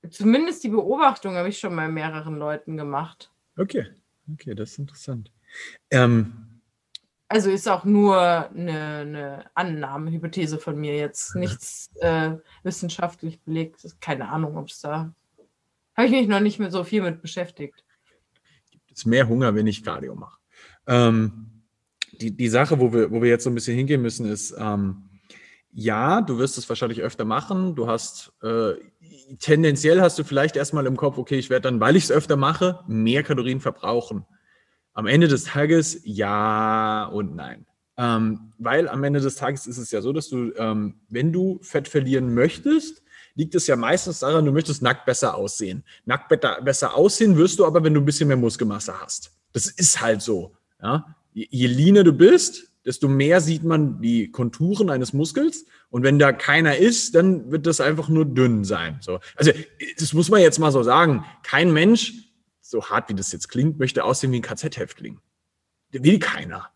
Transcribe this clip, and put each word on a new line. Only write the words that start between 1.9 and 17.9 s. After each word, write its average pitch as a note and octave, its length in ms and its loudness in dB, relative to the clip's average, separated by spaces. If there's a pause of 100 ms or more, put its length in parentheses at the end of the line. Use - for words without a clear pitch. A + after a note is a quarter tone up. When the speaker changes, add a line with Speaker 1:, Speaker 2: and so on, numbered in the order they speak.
Speaker 1:
Leuten D3+ 400 -8
gemacht. D3 540 -10 (260)
Speaker 2:
Okay, F3+ 300 -4 (440)
okay, C#3+ 220 -12
das G#2+ 180 -10
ist - 80 -20
interessant. C3 520 -12 (580)
Ähm, A#2+ 720 2 (680)
Speaker 1:
Also G3+ 200 2
ist G3 180 -2
auch F#3 160 -2
nur G3+ 340 4
eine, E3 840 -2
eine D3 540 -12
Annahme, D#3 580 -6
Hypothese D#3+ 480 -6
von D3+ 180 -10
mir D3 180 -6
jetzt, D3 400 -8
Speaker 2:
Mhm. F3+ 60 -4
Speaker 1:
nichts, - 480 -10 (100)
äh, D#3+ 380 -2 (260)
wissenschaftlich E3+ 800 -8
belegt. D#3+ 440 -8 (140)
Keine C3 300 -8
Ahnung, D#3 260 -6
ob's D3+ 240 -14
da, D#3+ 340 -10 (840)
habe A#3+ 120 2
ich A#3+ 60 2
mich B3+ 140 2
noch G3+ 120 2
nicht G#3 200 0
mehr G3 120 -4
so F3+ 140 -4
viel G#3+ 160 -2
mit E3+ 200 -4
beschäftigt. E3 600 -12 (880)